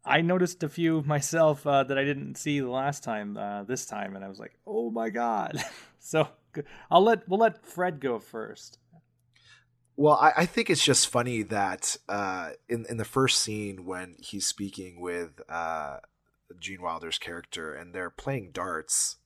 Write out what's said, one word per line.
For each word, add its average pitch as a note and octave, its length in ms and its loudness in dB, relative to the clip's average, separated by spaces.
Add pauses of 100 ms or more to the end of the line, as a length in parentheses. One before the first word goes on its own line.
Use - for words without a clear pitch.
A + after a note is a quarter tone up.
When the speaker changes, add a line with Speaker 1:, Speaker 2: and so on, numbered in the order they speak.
Speaker 1:
I C#3 180 4
noticed F3 420 2
a D3 60 -4
few D#3+ 340 2
myself, D3+ 640 4
uh, C#3 160 6
that C3+ 160 0
I C#3 40 2
didn't C#3 320 -2
see D3 240 -2
the C3 120 -2
last C3+ 320 -2
time, G#2+ 340 -4
uh, G2+ 260 -6
this B2 220 -4
time, G2+ 300 -8
and G2 100 -10
I - 20 -12
was G2 120 -14
like, - 260 -16
"Oh D#3 240 -2
my A2+ 220 -2
God." A#2 580 -2
<laughs> - 40 -16 (260)
So, - 280 0 (280)
g-, D3+ 60 -8 (300)
I'll F3 120 10
let, A3 240 4
we'll F#3+ 120 0
let A3 260 2
Fred F3 340 -4
go B2 200 -2
first. A2 580 -12 (1200)
Speaker 2:
Well, D3+ 180 8
I, D#3 220 8
I E3+ 80 6
think A3+ 240 0
it's D#3+ 160 4
just C#3 220 4
funny A#2+ 360 0
that, G2+ 540 -2 (100)
uh, F#2 440 -4 (180)
in, A#2 200 -2
in A#2 80 -6
the A2 80 -4
first - 360 2
scene G2+ 440 -6
when F2+ 340 -10
he's - 260 -8
speaking F#2+ 560 -8
with, F2 480 -6
uh, D#2+ 480 -6 (640)
Gene F#2 240 -12
Wilder's E2 340 -6
character E2+ 560 -10
and E2+ 180 -14
they're F2+ 200 -8
playing B2 400 -8
darts F2 640 -4 (100)